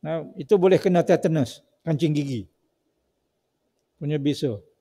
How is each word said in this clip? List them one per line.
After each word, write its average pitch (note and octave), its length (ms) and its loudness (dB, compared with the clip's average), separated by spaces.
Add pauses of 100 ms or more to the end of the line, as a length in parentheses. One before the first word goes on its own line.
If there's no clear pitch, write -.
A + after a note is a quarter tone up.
Nah, D#3+ 160 -6 (160)
itu C#3+ 240 0
boleh F#3 160 6
kena F3+ 240 2
tetanus, D#3+ 640 0 (160)
kancing D#3+ 320 -2
gigi. C#3 320 -4 (1500)
Punya D3+ 240 -4
bisa. C#3 400 -4 (200)